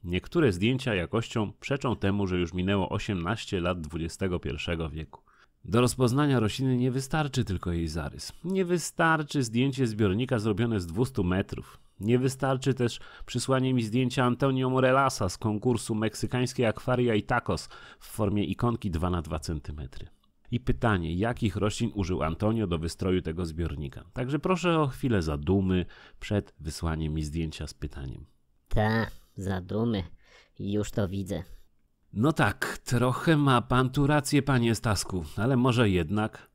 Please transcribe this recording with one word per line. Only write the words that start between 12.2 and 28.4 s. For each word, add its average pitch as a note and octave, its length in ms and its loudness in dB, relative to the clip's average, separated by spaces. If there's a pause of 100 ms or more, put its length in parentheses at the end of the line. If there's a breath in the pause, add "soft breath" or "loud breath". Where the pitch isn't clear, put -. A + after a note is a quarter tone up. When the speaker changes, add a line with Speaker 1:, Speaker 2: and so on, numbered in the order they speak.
Speaker 1:
też B2 260 0 (260 loud breath)
przysłanie C3 480 0
mi B2 100 2
zdjęcia B2 400 0
Antonio C3 460 2
Morelasa C3 600 4
z - 80 -10
konkursu A2+ 580 0
Meksykańskie A#2 720 0
Akwaria A#2+ 480 0
i G2 80 2
Tacos A2 460 -2 (300 loud breath)
w - 60 -20
formie G#2 380 0
ikonki G#2+ 480 -2
dwa E2 180 -2
na F2+ 120 -2
dwa D#2 180 -6
centymetry. D2+ 680 -8 (440)
I A#2+ 80 -2
pytanie, F#2 560 0
jakich G#2+ 400 0
roślin G#2 380 0
użył F2 300 -2
Antonio G#2+ 440 0
do E2+ 120 0
wystroju F2+ 420 0
tego E2 240 -4
zbiornika. D#2 580 -6 (100)
Także B2+ 260 -2
proszę F3 400 2
o D3+ 80 2
chwilę B2 340 0
zadumy F2+ 640 2 (340 loud breath)
przed - 400 -2
wysłaniem D#2 540 -4
mi D#2 100 -2
zdjęcia D2+ 440 -4
z - 60 -14
pytaniem. - 520 -10 (420)